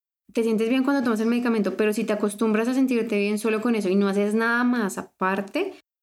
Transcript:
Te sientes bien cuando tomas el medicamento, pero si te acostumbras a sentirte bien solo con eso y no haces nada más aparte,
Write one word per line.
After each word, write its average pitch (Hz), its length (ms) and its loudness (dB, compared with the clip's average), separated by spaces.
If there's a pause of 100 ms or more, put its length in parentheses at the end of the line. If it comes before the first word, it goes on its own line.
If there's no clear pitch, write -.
(320)
Te 233 100 0
sientes 220 260 0
bien 262 140 2
cuando 277 220 0
tomas 233 160 0
el 226 80 0
medicamento, 226 480 0
pero 214 160 2
si 220 100 -2
te 220 100 -2
acostumbras 214 540 0
a 254 80 0
sentirte 240 460 0
bien 208 180 0
solo 220 220 -2
con 233 160 0
eso 202 120 -2
y 180 60 2
no 202 140 2
haces 202 260 0
nada 233 300 2
más 240 340 0
aparte, 196 760 -2 (280)